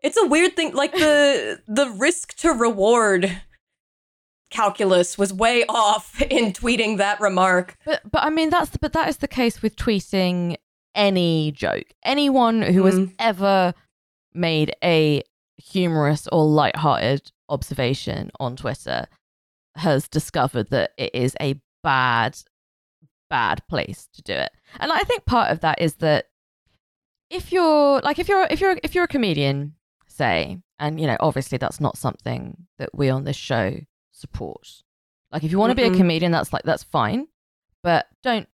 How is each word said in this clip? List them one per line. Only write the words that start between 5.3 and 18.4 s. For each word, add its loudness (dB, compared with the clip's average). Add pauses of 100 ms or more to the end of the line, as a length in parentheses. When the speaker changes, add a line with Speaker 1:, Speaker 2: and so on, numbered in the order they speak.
Speaker 1:
way 2
off 0
<laughs> -2
in 2
tweeting -2
that 0
remark. 2
Speaker 2:
But, -2
but 0
I 0
mean, 0
that's 0
the, -8
but -4
that 0
is -4
the -6
case -2
with -4
tweeting -2 (380)
any 2
joke. -6 (100)
Anyone 2
who 4
has 6
Speaker 1:
Mm. 0
Speaker 2:
ever 2 (600)
made 0
a 2 (340)
humorous 0
or 4
lighthearted 0 (180)
observation -4
on -6